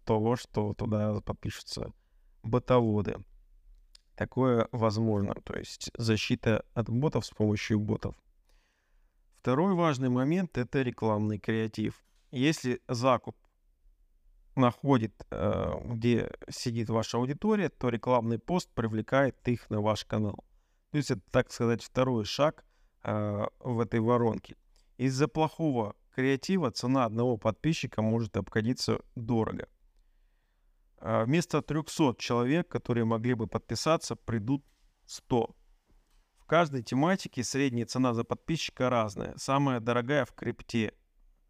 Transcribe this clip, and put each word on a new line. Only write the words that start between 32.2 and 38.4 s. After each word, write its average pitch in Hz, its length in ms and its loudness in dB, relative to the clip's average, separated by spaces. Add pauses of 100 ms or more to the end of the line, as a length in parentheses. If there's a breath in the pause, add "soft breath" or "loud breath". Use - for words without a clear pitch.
которые 117 360 0
могли 113 300 2
бы 113 120 -4
подписаться, 120 680 -2
придут 117 480 -2 (400)
сто. - 500 -2 (840)
В - 80 -20
каждой 151 360 2
тематике 135 640 0
средняя 131 400 0
цена 127 300 0
за 117 100 -2
подписчика - 640 -4